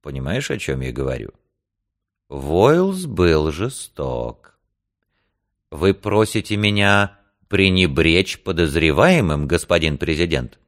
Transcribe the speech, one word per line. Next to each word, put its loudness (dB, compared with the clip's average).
Понимаешь, -6
о -4
чем -6
я -6
говорю?" -6
Войлс 0
был 2
жесток. -10
"Вы 0
просите -2
меня 2
пренебречь 2
подозреваемым, 2
господин 0
президент?" -2